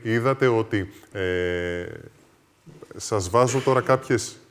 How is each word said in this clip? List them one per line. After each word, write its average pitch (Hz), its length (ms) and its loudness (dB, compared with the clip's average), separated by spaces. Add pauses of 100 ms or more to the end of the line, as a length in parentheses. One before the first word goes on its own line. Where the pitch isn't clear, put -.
είδατε 123 460 0
ότι, 110 460 0 (180)
ε, 90 720 -4 (1080)
σας 101 340 -4
βάζω 123 300 4
τώρα 127 220 2
κάποιες - 560 0 (140)